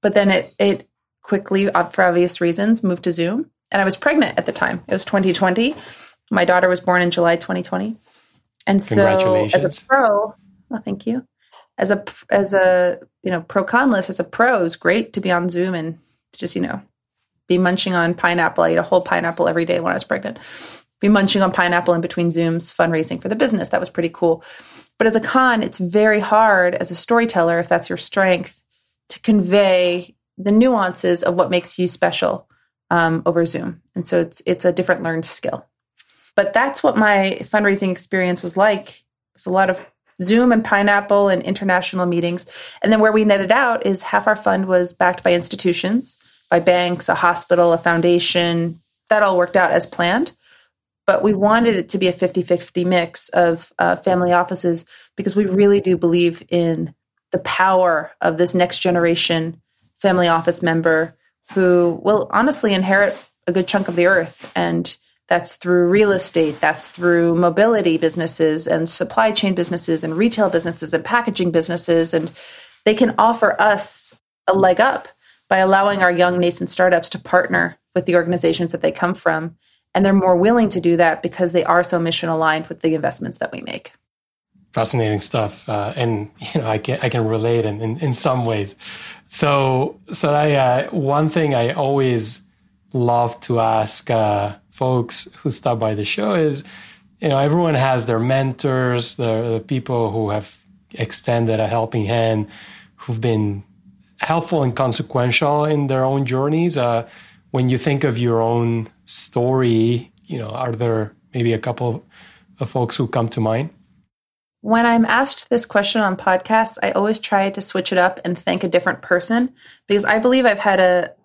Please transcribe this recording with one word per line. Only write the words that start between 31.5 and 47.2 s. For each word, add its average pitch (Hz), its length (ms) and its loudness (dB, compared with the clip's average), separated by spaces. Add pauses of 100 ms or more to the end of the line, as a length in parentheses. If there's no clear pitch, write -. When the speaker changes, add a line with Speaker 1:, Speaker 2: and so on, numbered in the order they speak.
Speaker 1:
makes 180 280 -2
you 180 80 0
special, - 640 -4 (420)
um, 165 360 0
over 170 180 0
Zoom. 170 380 -8 (120)
And 175 140 -8
so 175 140 0
it's, 170 240 -8
it's 180 180 -4
a 180 80 2
different 185 300 -2
learned 165 220 -6
skill. - 400 -8 (720)
But 202 180 0
that's 277 300 0
what 254 140 2
my 202 460 2
fundraising 196 480 0
experience 185 520 -2
was 175 140 -8
like. 202 320 0
It - 460 -20
was - 120 -16
a 190 40 -6
lot 185 200 2
of 185 160 -6 (340)
Zoom 226 320 4
and 226 120 2
pineapple 202 640 2
and 185 140 0
international 185 640 -2
meetings. 170 400 -2 (360)
And 202 100 2
then 214 80 4
where 214 120 4
we 220 120 4
netted 196 280 2
out 233 340 0
is 190 160 -2
half - 240 -2
our 214 100 2
fund 190 300 -2
was 180 260 2
backed 180 300 0
by 180 100 2
institutions, 185 840 -2 (340)
by 170 100 4
banks, 180 480 0
a 175 60 2
hospital, 175 580 2